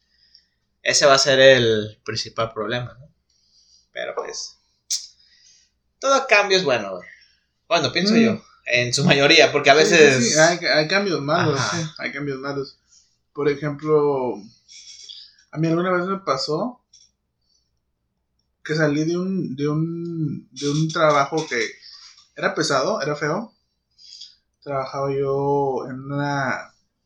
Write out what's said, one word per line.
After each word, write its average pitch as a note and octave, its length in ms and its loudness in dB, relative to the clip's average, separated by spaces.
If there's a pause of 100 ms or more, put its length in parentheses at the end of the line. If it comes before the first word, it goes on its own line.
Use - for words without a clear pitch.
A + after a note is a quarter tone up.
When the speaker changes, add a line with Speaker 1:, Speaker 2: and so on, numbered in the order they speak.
(840)
Speaker 1:
ese B2+ 220 0
va C#3 100 6
a C3+ 40 2
ser C3+ 200 2
el A#2 640 4
principal A2 480 -8
problema, A#2+ 460 -8
¿no? D3 100 -20 (840)
Pero, B1 240 -10
pues, - 420 -12 (1400)
todo C4 280 0
cambio G3 300 2
es F3 60 0
bueno, A2+ 340 -2
güey. F2 120 -18 (580)
Bueno, D#3 240 0
pienso F#3+ 220 0
Speaker 2:
Mm. A3+ 100 4
Speaker 1:
yo, A2 180 0 (260)
en A#2+ 280 0
su C#3 100 0
mayoría, C#3+ 460 6
porque C#3 180 2
a C#3 60 8
Speaker 2:
Sí, D#3 100 6
sí, D#3 60 2
Speaker 1:
veces C3+ 420 6
Speaker 2:
sí, D3+ 60 4
hay, E3+ 260 6
hay D3+ 220 0
cambios F#3 340 -2
malos, D3 380 0
Speaker 1:
Ajá. A#2 180 -4
Speaker 2:
sí, E3 60 -4 (160)
hay B2+ 120 -8
cambios C#3 280 -8
malos. C#3 400 -10 (520)
Por C#3+ 160 -4
ejemplo, C#3+ 880 0 (1160)
a - 80 -12
mí D#3+ 80 0
alguna F3 240 0
vez F3 140 0
me F#3+ 140 -4
pasó D#3+ 640 -6 (1800)
que D#3 120 -8
salí D#3 300 0
de E3+ 120 -2
un, F#3 380 -4
de C#3+ 120 -4
un, D#3+ 840 -4
de C#3 180 -8
un D3+ 200 0
trabajo D#3 580 0
que B2 120 -4 (760)
era F#3+ 200 -4
pesado, D3+ 480 -2
era D3+ 120 -4
feo. E3+ 380 -6 (1120)
Trabajaba C#3 500 -6
yo C#3 720 -2
en C3+ 240 -12
una, C#3 640 -4 (320)